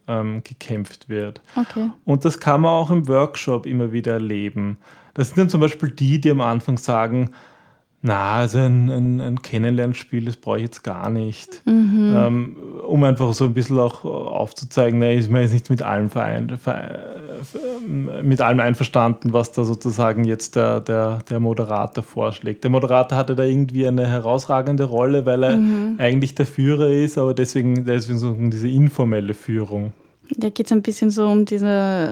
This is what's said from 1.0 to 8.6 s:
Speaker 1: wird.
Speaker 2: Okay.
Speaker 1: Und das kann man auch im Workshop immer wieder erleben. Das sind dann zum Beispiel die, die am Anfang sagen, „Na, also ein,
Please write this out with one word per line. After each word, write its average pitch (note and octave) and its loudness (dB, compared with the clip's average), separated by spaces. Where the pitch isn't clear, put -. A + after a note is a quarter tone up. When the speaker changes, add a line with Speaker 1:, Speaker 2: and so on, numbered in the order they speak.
Speaker 1:
wird. G#2 -8
Speaker 2:
Okay. A3+ -4
Speaker 1:
Und C#3+ 2
das D#3+ -2
kann D3 2
man E3 4
auch D3 2
im E3+ 2
Workshop C3+ 0
immer B2 -2
wieder A#2 -2
erleben. G#2 -4
Das C3+ -2
sind - -12
dann F#3 4
zum E3+ 2
Beispiel D3+ 0
die, C#3+ 2
die D3+ 4
am C3+ 2
Anfang A#2 0
sagen, A#2+ 0
„Na, G2+ 0
also A#2+ 0
ein, B2 4